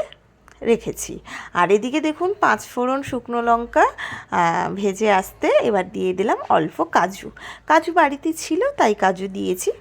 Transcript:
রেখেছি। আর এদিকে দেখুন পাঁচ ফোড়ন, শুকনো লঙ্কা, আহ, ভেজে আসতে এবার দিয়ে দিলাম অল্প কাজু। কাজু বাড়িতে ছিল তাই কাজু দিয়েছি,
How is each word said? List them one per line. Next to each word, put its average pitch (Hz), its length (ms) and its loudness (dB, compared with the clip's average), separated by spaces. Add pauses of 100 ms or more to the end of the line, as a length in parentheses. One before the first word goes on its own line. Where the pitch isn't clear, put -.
(640)
রেখেছি। - 560 -2 (360)
আর 175 160 2
এদিকে 240 300 2
দেখুন 320 400 -2
পাঁচ 226 260 2
ফোড়ন, 254 360 -2
শুকনো 240 400 -6
লঙ্কা, 233 440 2 (440)
আহ, 175 440 0
ভেজে 202 360 0
আসতে - 360 0
এবার 226 420 2
দিয়ে 185 260 -2
দিলাম 220 240 0 (100)
অল্প 170 360 2
কাজু। 190 460 -2 (360)
কাজু 320 260 2
বাড়িতে 311 400 2
ছিল 320 280 -4 (160)
তাই 214 180 4
কাজু 190 340 0
দিয়েছি, 190 420 -4 (100)